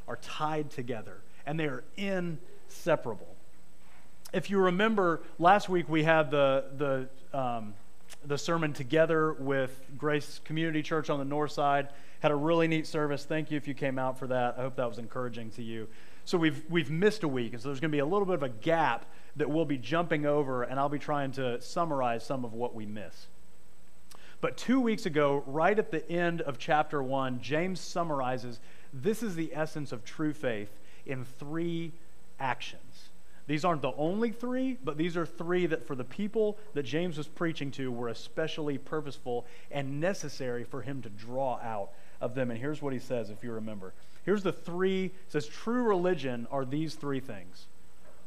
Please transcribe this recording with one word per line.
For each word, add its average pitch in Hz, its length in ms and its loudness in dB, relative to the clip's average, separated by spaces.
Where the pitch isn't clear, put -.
are 120 80 -2
tied 151 540 -2
together, 123 480 -4
and 156 120 -2
they 156 80 0
are 131 180 -2
inseparable. 170 1400 0
If 185 180 0
you 196 80 4
remember, 185 640 6
last 190 300 8
week 175 200 2
we 156 140 4
had 156 280 6
the, 139 340 6
the, 135 640 -2
um, 117 360 -2
the 143 100 0
sermon 165 360 2
together 156 640 4
with 135 460 0
Grace 147 480 0
Community 156 380 0
Church 156 260 0
on 147 120 2
the 135 40 -2
north 143 280 0
side. 143 360 2
Had 151 120 6
a 147 40 4
really 165 300 4
neat 160 200 2
service. 147 380 0
Thank 156 260 -2
you 151 60 0
if 143 120 -2
you 139 60 -2
came 131 240 0
out 131 200 0
for 135 80 -4
that. 123 320 0
I 123 40 -2
hope 131 140 -2
that 127 120 0
was 110 100 -4
encouraging 117 540 -4
to 123 100 -6
you. 113 260 -6
So 185 140 2
we've, 151 300 2
we've 165 220 2
missed 202 320 4
a 160 60 2
week, 123 240 0
and 120 100 -4
so 135 60 -4
there's 139 120 -2
gonna 160 120 2
be 147 60 4
a 139 80 4
little 196 200 2
bit 180 80 2
of 147 80 0
a 135 60 0
gap 123 560 4
that 143 140 2
we'll 156 160 4
be 143 120 0
jumping 151 480 2
over, 135 360 2
and 127 180 0
I'll 143 80 2
be 143 100 0
trying 139 340 0
to 123 280 -2
summarize 135 640 0
some 131 200 -2
of 110 100 -4
what 117 200 -2
we 110 120 -4
miss. 104 420 -6
But 143 160 0
two 262 240 2
weeks 226 260 2
ago, 143 400 4
right 160 320 4
at - 120 0
the 156 200 -2
end 170 300 0
of 143 180 -2
chapter 151 440 2
one, 131 380 0
James 160 380 0
summarizes, 131 800 -2
this 170 300 0
is 196 140 -2
the 165 180 -2
essence 151 380 -2
of 120 120 -4
true 151 280 -2
faith 113 380 -2
in 131 180 -4
three 165 680 -2
actions. - 680 -4
These 151 180 0
aren't 165 180 2
the 131 140 2
only 202 360 2
three, 254 500 0
but 147 140 -2
these 165 200 2
are 165 100 2
three 175 400 0
that 160 200 0
for 147 80 -2
the 127 100 -2
people 208 540 0
that 143 120 -2
James 151 340 0
was 147 100 -4
preaching 151 440 -2
to 131 200 -2
were 120 160 -2
especially 151 680 -2
purposeful 131 680 -2
and 139 300 -2
necessary 139 640 0
for 135 160 -4
him 135 220 -4
to 107 80 -4
draw 120 520 -2
out 110 280 -2
of 120 140 -2
them. 127 160 0
And 117 80 -4
here's 143 220 -2
what 139 140 -2
he 120 40 -2
says, 110 300 -2
if 104 160 -4
you 120 80 -4
remember. 107 400 -4
Here's 196 180 2
the 180 100 2
three, 185 540 0
it 180 60 -2
says, 147 180 -2
"True 247 360 0
religion 170 680 2
are 135 140 0
these 147 300 -2
three 139 260 -2
things. 95 460 -6